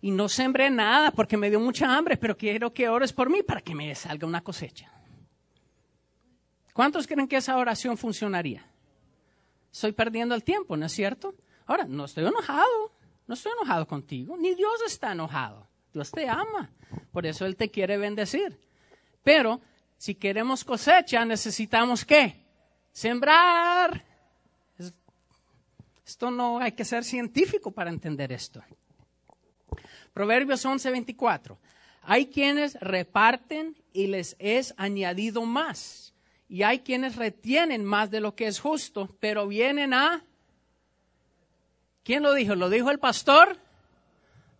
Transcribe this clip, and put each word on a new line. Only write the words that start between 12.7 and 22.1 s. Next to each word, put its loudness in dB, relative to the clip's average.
no -8
estoy -8
enojado -2
contigo, -12
ni -2
Dios -2
está -6
enojado. -8
Dios -8
te -6
ama, -6
por -6
eso -6
Él -6
te -4
quiere -2
bendecir. -4
Pero, 4
si -8
queremos -2
cosecha, 4
¿necesitamos 0
qué? 4